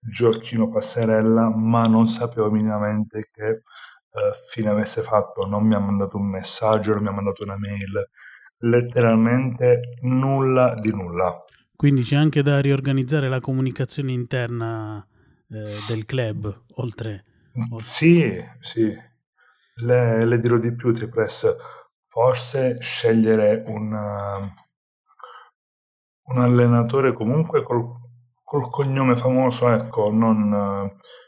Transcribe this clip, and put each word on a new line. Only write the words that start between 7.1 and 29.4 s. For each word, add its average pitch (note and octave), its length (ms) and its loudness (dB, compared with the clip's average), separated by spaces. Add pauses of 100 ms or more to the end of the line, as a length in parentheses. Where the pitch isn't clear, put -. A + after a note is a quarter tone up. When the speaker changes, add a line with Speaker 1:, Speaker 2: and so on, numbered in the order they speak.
Speaker 1:
mandato G2+ 320 -6
una G2 120 -10
mail, G2+ 540 -8 (480)
letteralmente A#2+ 1400 2
nulla C3 720 2
di A2 160 -2
nulla. F2+ 480 -4 (380)
Speaker 2:
Quindi C#3 260 2
c'è C#3 140 -2
anche D3+ 260 2
da C#3+ 180 2
riorganizzare C3+ 680 0
la C3 100 -2
comunicazione C3 720 -4
interna, A#2 960 -6 (420)
eh, G#2+ 280 -10 (100)
del A2 180 -6
club, G#2+ 600 -6 (100)
oltre, A2 500 -8 (300)
oltre A#2 220 -6
Speaker 1:
Sì, B2+ 680 2 (140)
sì. A2 340 -2 (920)
Le, A#2 400 4
le A#2 160 2
dirò A#2 180 2
di A#2+ 160 0
più, A#2+ 180 -2
Tripress. A2 640 0 (500)
Forse B2+ 720 0
scegliere A2 840 2
un, G#2+ 260 -6
eh, G2+ 600 -6 (1700)
un B2+ 140 -4
allenatore A#2+ 720 4
comunque C#3 500 0
col, - 380 -4 (420)
col C#3+ 260 -6
cognome C3+ 480 0
famoso, B2+ 520 2